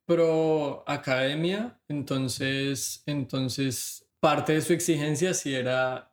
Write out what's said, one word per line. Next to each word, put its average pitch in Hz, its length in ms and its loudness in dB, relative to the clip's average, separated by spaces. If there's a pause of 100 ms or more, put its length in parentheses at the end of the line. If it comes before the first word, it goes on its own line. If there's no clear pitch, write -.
pro 160 840 2
academia, 147 1000 -2
entonces, 135 1200 -4
entonces 135 1000 -4 (140)
parte 147 320 4
de 156 80 4
su 151 140 2
exigencia 156 580 0
sí 147 220 -2
era, 127 580 -2